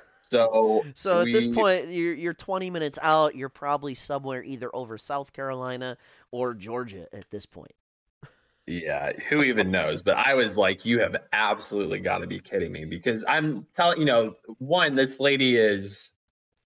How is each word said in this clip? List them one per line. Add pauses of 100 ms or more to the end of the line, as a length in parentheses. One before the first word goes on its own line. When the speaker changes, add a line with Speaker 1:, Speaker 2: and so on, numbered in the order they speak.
(220)
Speaker 1:
So
Speaker 2:
<laughs>
So
at
this
Speaker 1:
we
Speaker 2:
point,
you're,
you're
twenty
minutes
out.
You're
probably
somewhere
either
over
South
Carolina (340)
or
Georgia
at
this
point. (960)
Speaker 1:
Yeah, (160)
who
even
knows?
But
I
was
like,
"You
have (160)
absolutely
gotta
be
kidding
me,"
because
I'm
telling,
you
know, (220)
one,
this
lady
is (540)